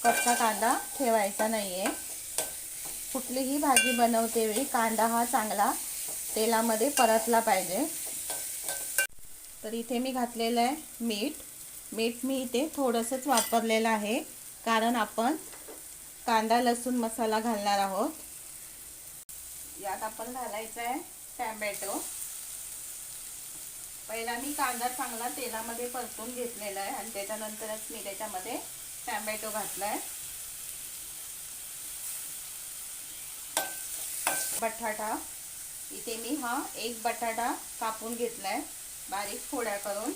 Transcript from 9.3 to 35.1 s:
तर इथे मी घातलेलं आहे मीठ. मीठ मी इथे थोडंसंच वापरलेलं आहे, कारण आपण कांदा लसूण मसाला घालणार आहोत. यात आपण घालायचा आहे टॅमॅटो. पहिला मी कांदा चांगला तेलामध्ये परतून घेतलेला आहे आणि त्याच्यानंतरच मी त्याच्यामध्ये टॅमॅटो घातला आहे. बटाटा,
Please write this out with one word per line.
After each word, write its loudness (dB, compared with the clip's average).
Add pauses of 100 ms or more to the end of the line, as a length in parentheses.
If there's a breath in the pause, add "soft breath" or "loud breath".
तर -4
इथे 0
मी 0
घातलेलं 2
आहे 4 (240)
मीठ. 2 (600)
मीठ 2
मी 2
इथे 2
थोडंसंच 2
वापरलेलं 6
आहे, 4 (460)
कारण 6
आपण 4 (920)
कांदा 6
लसूण 4
मसाला 2
घालणार 4
आहोत. 4 (1700)
यात -4
आपण -6
घालायचा -6
आहे 0 (380)
टॅमॅटो. -4 (2000)
पहिला -2
मी -4
कांदा 0
चांगला -2
तेलामध्ये -4
परतून -6
घेतलेला -4
आहे -2
आणि -4
त्याच्यानंतरच -6
मी -8
त्याच्यामध्ये -4 (500)
टॅमॅटो -4
घातला -4
आहे. 0 (4000)
बटाटा, -2 (760)